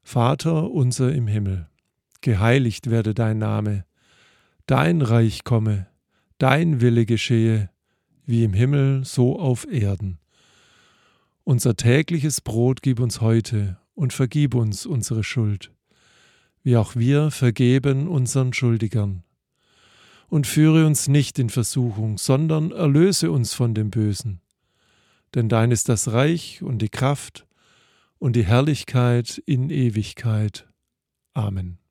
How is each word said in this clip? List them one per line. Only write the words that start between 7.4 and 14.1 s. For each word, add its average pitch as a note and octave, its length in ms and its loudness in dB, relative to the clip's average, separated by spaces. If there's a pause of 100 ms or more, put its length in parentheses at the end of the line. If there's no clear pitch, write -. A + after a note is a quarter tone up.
wie A#2 180 0
im G#2 100 0
Himmel, C3+ 520 2
so C3 340 0
auf C#3 320 -2
Erden. G2+ 460 -2 (1300)
Unser B2 320 0
tägliches D3 680 0
Brot A#2+ 400 0
gib B2 180 0
uns A#2+ 220 -4
heute A2 560 0 (160)
und C3+ 200 -2